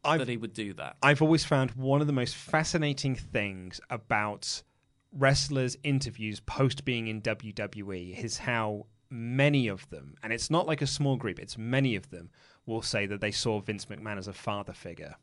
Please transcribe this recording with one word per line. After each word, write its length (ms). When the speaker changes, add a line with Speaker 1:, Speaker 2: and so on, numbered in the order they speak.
Speaker 1:
I've, 160
Speaker 2:
that 80
he 80
would 160
do 220
that. 280
Speaker 1:
I've 180
always 240
found 280
one 280
of 60
the 60
most 240
fascinating 800
things 640
about 720
wrestlers' 680
interviews 580
post 440
being 240
in 120
W 320
W 400
E 240
is 220
how 480
many 580
of 220
them, 320
and 100
it's 180
not 180
like 140
a 40
small 300
group, 240
it's 180
many 380
of 140
them, 200
will 160
say 260
that 140
they 120
saw 280
Vince 260
McMahon 320
as 100
a 40
father 400
figure. 500